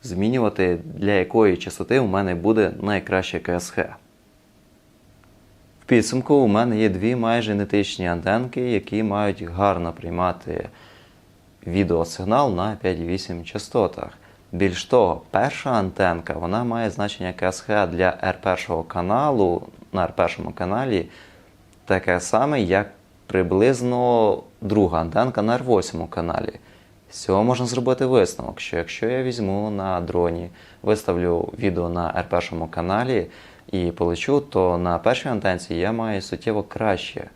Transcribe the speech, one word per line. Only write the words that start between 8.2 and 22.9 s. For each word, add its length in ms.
які 320
мають 400
гарно 500
приймати 760
відеосигнал 880
на 280
п'ять 160
і 60
вісім 400
частотах. 680
Більш 320
того, 460
перша 400
антенка, 640
вона 320
має 260
значення 420
К 160
С 120
Х 260
для 360
Р 180
першого 420
каналу, 800
на 120
Р 120
першому 360
каналі, 560
таке 360
саме, 420
як 280